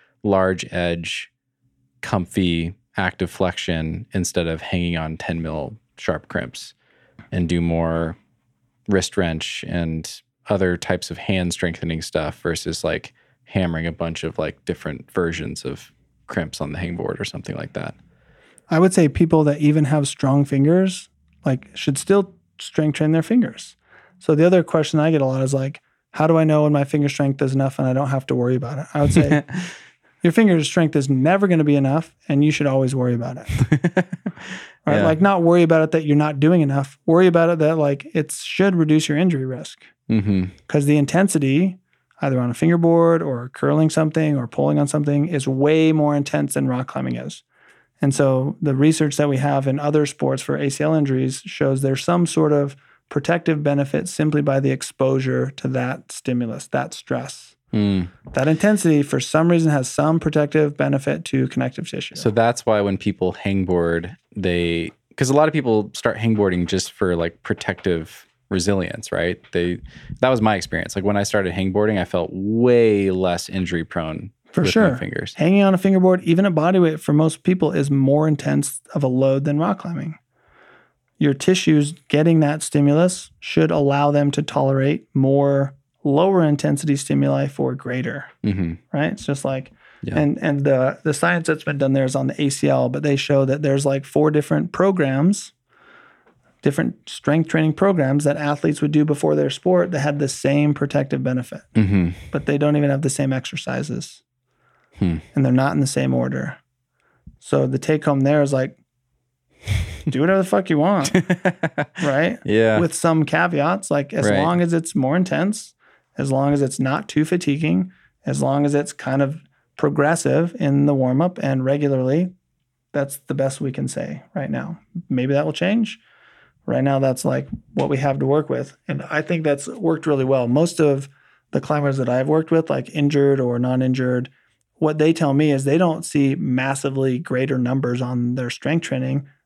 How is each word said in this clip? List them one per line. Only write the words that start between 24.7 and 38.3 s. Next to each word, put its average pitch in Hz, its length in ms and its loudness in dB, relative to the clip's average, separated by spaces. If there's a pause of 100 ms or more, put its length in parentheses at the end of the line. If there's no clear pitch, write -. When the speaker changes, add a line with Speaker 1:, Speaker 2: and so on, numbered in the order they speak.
Speaker 2:
I 156 100 4
get 156 100 4
a 135 60 2
lot 131 160 0
is, 131 100 -2
like, 139 280 -4 (320)
"How 156 140 0
do 165 120 4
I 160 60 4
know 151 180 4
when 151 100 4
my 143 120 2
finger 143 240 0
strength 139 340 -2
is 135 120 0
enough 135 240 -2
and 135 100 0
I 127 40 0
don't 131 160 0
have 135 180 -2
to 131 80 -2
worry 123 200 0
about 127 240 -6
it?" 143 160 -10
I 147 80 2
would 143 100 4
say 147 300 4 (400)
Speaker 1:
<laughs> - 400 -20
Speaker 2:
your 170 100 4
finger 185 320 4
strength 160 320 0
is 139 140 0
never 165 380 2
gonna 160 160 4
be 147 120 4
enough, 139 400 0 (120)
and 143 160 2
you 151 80 4
should 143 160 0
always 135 260 0
worry 123 200 0
about 123 240 -6
it. 170 680 0
Speaker 1:
<laughs> - 0 - (800)
Speaker 2:
Right? 151 120 2
Speaker 1:
Yeah. 202 80 2
Speaker 2:
Like, 160 160 4
not 196 240 4
worry 175 180 6
about 160 200 4
it 156 100 0
that 160 140 0
you're 147 100 4
not 151 240 0
doing 165 200 4
enough. 139 460 -2
Worry 180 220 6
about 170 220 4
it 160 100 0
that, 160 180 2
like, 143 260 0 (100)
it 151 180 -2